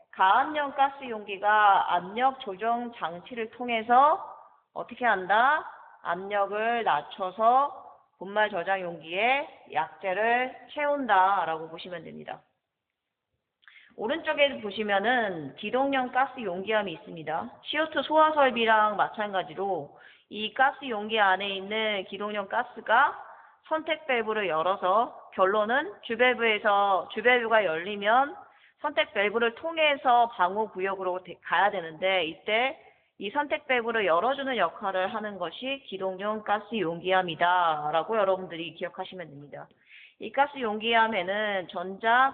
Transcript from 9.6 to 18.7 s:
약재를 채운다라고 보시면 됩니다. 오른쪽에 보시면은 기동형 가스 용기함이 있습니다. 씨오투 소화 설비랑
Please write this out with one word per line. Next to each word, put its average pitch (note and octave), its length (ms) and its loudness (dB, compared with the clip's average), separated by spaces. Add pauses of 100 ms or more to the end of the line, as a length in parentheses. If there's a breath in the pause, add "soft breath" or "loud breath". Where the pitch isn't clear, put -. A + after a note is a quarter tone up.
약재를 G#3+ 840 -2 (140)
채운다라고 G3 1000 2
보시면 E3+ 360 -12
됩니다. D#3 360 -14 (1600 loud breath)
오른쪽에 C#4+ 640 0
보시면은 G3+ 960 0
기동형 B3+ 560 0
가스 C4 280 -2
용기함이 G3 520 -2
있습니다. D#3+ 580 -8 (140)
씨오투 D4+ 380 -2
소화 D#4 300 4
설비랑 A3+ 640 4